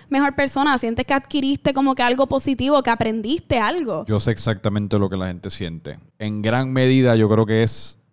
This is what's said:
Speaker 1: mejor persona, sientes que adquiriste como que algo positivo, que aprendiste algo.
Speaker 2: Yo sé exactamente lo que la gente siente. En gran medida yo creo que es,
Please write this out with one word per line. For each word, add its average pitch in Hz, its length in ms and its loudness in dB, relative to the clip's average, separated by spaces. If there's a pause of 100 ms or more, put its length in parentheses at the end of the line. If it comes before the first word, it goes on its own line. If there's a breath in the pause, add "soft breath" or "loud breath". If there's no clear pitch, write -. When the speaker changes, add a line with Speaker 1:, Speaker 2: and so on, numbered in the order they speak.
(100)
Speaker 1:
mejor 277 240 2
persona, 277 420 0
sientes 233 300 -4
que 277 80 0
adquiriste 277 580 -2
como 269 220 2
que 254 80 -2
algo 247 240 2
positivo, 269 560 0
que 240 80 0
aprendiste 226 680 -2
algo. 220 480 -2
Speaker 2:
Yo 104 140 0
sé 117 120 -2
exactamente 104 680 -2
lo 98 100 2
que 95 80 -4
la 92 120 -4
gente 90 200 -10
siente. 82 500 -10 (200)
En 107 240 -6
gran 123 280 0
medida 131 460 4
yo 107 140 4
creo 110 160 4
que 110 160 2
es, - 340 -4 (160)